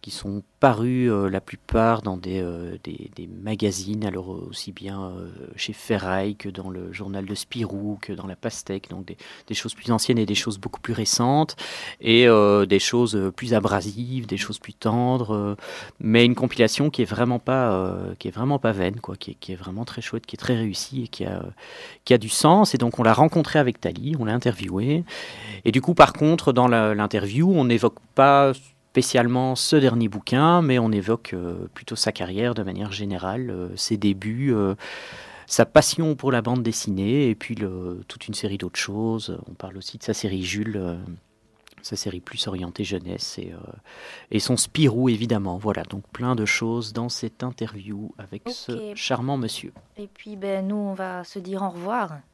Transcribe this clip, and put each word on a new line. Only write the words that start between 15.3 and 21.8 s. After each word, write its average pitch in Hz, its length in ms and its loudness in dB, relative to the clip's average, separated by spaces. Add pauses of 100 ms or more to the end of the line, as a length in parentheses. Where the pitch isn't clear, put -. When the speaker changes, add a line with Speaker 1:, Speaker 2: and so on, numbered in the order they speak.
Speaker 1:
euh, 104 220 -2 (440)
mais 113 240 6
une 120 120 6
compilation 127 560 2
qui - 100 -2
est 107 80 2
vraiment 120 300 2
pas, 127 320 2
euh, 92 480 -2
qui - 80 -10
est - 40 -4
vraiment 131 280 -2
pas 113 140 2
vaine, 98 260 -2
quoi, 98 160 -10
qui - 160 -14
est, - 40 -12
qui - 180 -12
est - 40 -8
vraiment 92 280 -8
très - 180 -10
chouette, - 240 -8
qui - 80 -12
est - 20 -18
très - 180 0
réussie 113 500 -4
et - 20 -16
qui - 180 -8
a, 95 160 -6 (600)